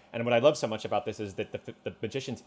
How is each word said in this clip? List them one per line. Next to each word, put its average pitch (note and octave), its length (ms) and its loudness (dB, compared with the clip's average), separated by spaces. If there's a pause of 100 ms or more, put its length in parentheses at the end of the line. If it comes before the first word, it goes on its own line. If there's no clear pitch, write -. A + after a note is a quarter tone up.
(140)
And A#2 100 -4
what A#2+ 80 2
I A#2+ 60 6
love C3 180 8
so B2+ 100 0
much G#2+ 200 -4
about G#2 180 0
this G#2+ 160 -6
is G2 140 -6
that - 180 -6
the, - 220 -10 (100)
the F#2 160 -6
Magicians A#2+ 460 -6